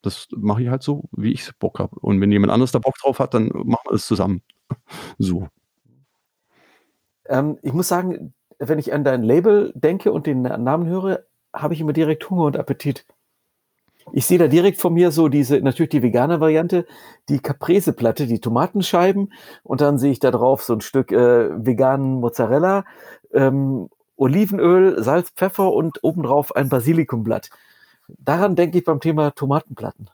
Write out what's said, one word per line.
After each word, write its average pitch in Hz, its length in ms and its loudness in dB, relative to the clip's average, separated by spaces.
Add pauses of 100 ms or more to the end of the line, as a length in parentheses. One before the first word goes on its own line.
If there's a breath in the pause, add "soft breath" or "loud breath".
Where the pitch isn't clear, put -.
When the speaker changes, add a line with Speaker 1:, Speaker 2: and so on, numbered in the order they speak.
Speaker 1:
Das - 340 -10
mache 107 260 -2
ich 120 60 -2
halt 127 140 -4
so, 147 300 -6
wie 107 200 -4
ich - 260 -8
Bock - 200 -4
hab. 92 180 -6
Und 98 240 0
wenn 101 120 2
jemand 101 200 2
anderes 123 200 2
da 131 60 2
Bock 127 200 -2
drauf 135 200 -2
hat, 127 160 -2
dann 110 120 2
machen - 420 -4
wir - 60 -2
es - 120 -2
zusammen. 95 360 0 (760 loud breath)
So. 90 300 -2 (1800)
Speaker 2:
Ähm, 143 340 -2
ich 139 100 -4
muss 175 160 -2
sagen, 180 460 -4 (240)
wenn 147 220 -2
ich - 120 -6
an 147 120 -2
dein 131 180 0
Label 175 520 4
denke 165 380 0
und 151 140 -4
den 131 160 -2
Na-, 113 160 -4
Namen 151 300 0
höre, 185 320 -4 (320)
habe 156 220 -4
ich 151 60 -8
immer 156 120 -2
direkt 156 360 -2
Hunger 180 160 0
und 139 120 0
Appetit. - 500 -6 (1040)
Ich - 140 -2
sehe 180 120 4
da 165 80 6
direkt 175 340 2
vor 170 120 0
mir 175 180 4
so 156 180 2
diese, 139 320 2
natürlich 139 300 0
die 139 120 0
vegane 127 380 0
Variante, 165 460 0 (420 loud breath)
die 139 120 0
Caprese-Platte, 143 840 0
die 117 140 -2
Tomatenscheiben 180 920 0 (320 loud breath)
und 135 160 -4
dann 143 180 2
sehe 139 140 2
ich 120 80 -4
da 135 100 4
drauf 127 320 2
so 120 120 -2
ein 107 60 -4
Stück, - 300 -2
äh, 117 540 2
veganen 131 560 0
Mozzarella, 143 640 0 (480 loud breath)
ähm, 135 560 0 (260)
Olivenöl, 185 880 2
Salz, 156 280 0
Pfeffer 190 420 -2
und 156 300 -2
obendrauf 147 520 0
ein 135 140 0
Basilikumblatt. 127 840 0 (580 soft breath)
Daran 175 460 -2
denke 175 240 2
ich 175 60 0
beim 156 160 0
Thema 151 320 0
Tomatenplatten. 131 800 -4